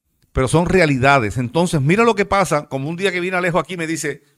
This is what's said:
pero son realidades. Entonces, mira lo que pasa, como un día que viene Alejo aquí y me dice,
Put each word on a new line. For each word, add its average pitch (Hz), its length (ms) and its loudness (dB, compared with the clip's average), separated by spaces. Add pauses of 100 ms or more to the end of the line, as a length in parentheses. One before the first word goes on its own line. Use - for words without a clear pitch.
(320)
pero 131 160 0
son 165 200 2
realidades. 139 680 2
Entonces, 151 440 -2
mira 180 220 2
lo 233 100 4
que 202 120 -2
pasa, 160 440 0
como 135 200 -6
un 170 60 -8
día 190 160 -4
que 180 80 -6
viene 185 180 -4
Alejo 175 200 -2
aquí 165 160 -2
y 180 40 -8
me 160 100 -6
dice, 156 360 -8 (140)